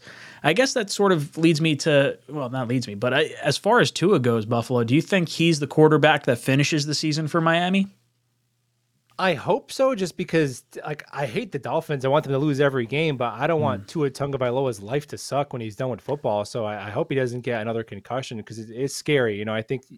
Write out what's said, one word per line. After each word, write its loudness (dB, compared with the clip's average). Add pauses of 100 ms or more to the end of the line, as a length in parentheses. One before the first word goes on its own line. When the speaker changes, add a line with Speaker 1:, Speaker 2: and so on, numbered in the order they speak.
(440)
Speaker 1:
I 4
guess 2
that -2
sort 2
of 0
leads 4
me 2
to, 2
well, -6
not -4
leads -2
me, -10
but -2
I, 0
as 0
far 2
as 4
Tua 2
goes, 0
Buffalo, 0
do 0
you 4
think 0
he's 2
the -4
quarterback 6
that 2
finishes 2
the -4
season -2
for 0
Miami? 2 (1300)
Speaker 2:
I 2
hope -2
so, 2
just -4
because, 0 (220)
like, -10
I -6
hate -6
the -8
Dolphins. -4
I 2
want 2
them -2
to 2
lose 0
every 2
game, -2
but -2
I -4
don't 2
want -2
Speaker 1:
Mm. -18
Speaker 2:
Tua -2
Tagovailoa's -2
life -4
to -12
suck -4
when -8
he's -10
done -6
with -6
football. -2
So -6
I, -6
I -10
hope -4
he -2
doesn't 0
get -4
another -4
concussion -8
'cause -14
it, -12
it's -6
scary. 0
You -6
know, -2
I -2
think -6 (140)